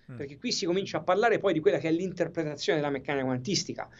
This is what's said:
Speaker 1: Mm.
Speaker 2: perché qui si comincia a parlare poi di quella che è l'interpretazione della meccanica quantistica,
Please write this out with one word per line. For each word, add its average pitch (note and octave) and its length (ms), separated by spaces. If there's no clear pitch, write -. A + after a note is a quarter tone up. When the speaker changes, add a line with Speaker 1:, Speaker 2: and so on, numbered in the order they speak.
Speaker 1:
Mm. C3 100
Speaker 2:
perché C#3 200
qui A#3+ 140
si - 140
comincia F3+ 320
a D#3+ 40
parlare G3 380
poi G3 120
di D#3 60
quella D#3+ 200
che C#3+ 100
è - 20
l'interpretazione E3 880
della D3 140
meccanica C#3 320
quantistica, C3 640